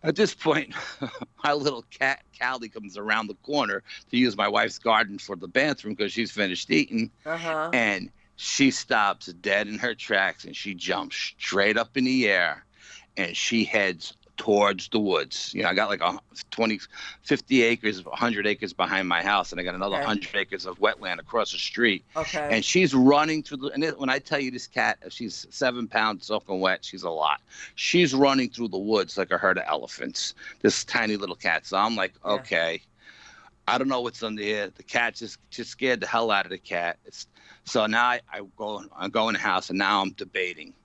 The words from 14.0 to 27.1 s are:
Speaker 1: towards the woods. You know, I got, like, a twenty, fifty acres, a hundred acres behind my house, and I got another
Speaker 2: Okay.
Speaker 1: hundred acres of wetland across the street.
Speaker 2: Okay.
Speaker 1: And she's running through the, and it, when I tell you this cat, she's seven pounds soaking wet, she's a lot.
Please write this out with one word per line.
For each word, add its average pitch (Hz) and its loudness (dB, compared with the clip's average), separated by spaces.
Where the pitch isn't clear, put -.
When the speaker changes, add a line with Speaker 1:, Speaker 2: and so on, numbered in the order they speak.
Speaker 1:
towards 101 2
the 113 0
woods. 87 -2
You 98 -4
know, 92 2
I 92 0
got, 101 0
like, 101 -2
a 90 0
twenty, 110 0
fifty - 2
acres, 110 2
a - -8
hundred 107 0
acres 101 -2
behind 95 0
my 85 2
house, 98 0
and 87 -8
I 87 -6
got 90 -4
another 95 -2
Speaker 2:
Okay. - -2
Speaker 1:
hundred 104 -2
acres 95 -4
of 90 -10
wetland 95 -2
across 104 -4
the - -8
street. 110 0
Speaker 2:
Okay. 151 -4
Speaker 1:
And 113 2
she's 170 4
running 147 6
through 143 -10
the, 135 -6
and 143 -2
it, 156 -4
when 135 -2
I 135 2
tell 143 -2
you 131 -2
this 123 -10
cat, 113 0
she's - -10
seven 120 -2
pounds 110 0
soaking 101 -2
wet, 92 0
she's 92 -12
a 87 -2
lot. 78 0